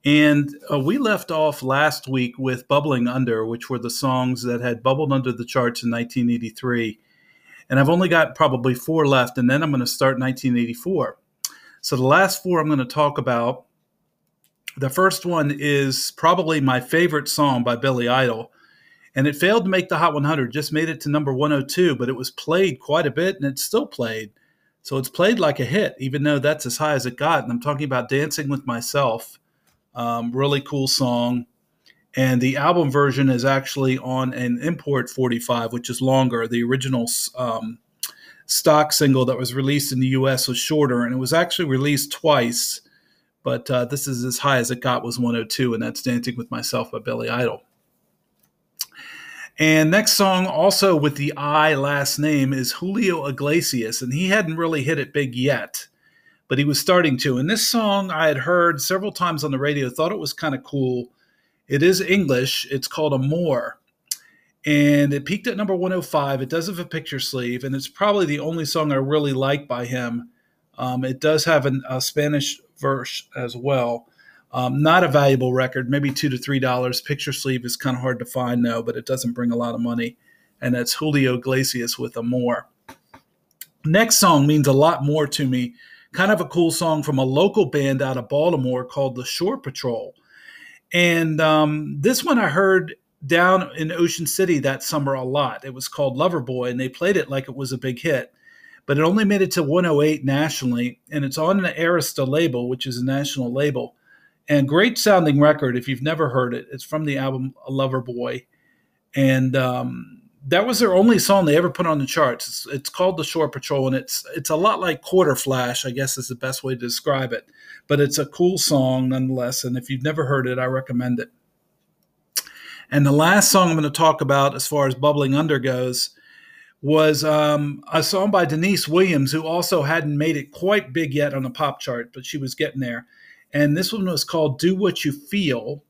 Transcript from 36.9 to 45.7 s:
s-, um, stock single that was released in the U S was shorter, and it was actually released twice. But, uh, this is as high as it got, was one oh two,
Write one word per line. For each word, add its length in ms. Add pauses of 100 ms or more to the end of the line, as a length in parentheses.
s-, 340
um, 400 (680)
stock 460
single 340
that 120
was 160
released 380
in 80
the 80
U 200
S 200
was 100
shorter, 460
and 100
it 40
was 140
actually 360
released 420
twice. 720 (640)
But, 260
uh, 140
this 240
is 160
as 140
high 200
as 140
it 80
got, 240
was 160
one 160
oh 80
two, 280